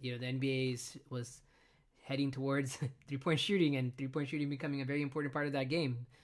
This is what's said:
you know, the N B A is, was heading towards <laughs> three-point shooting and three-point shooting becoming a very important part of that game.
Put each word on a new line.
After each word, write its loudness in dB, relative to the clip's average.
you -4
know, -4
the -4
N 0
B 2
A 2
is, -8
was -6
heading 0
towards 0
<laughs> -20
three-point 2
shooting 4
and 0
three-point -2
shooting -2
becoming -2
a -4
very 0
important -2
part 0
of -2
that 0
game. 0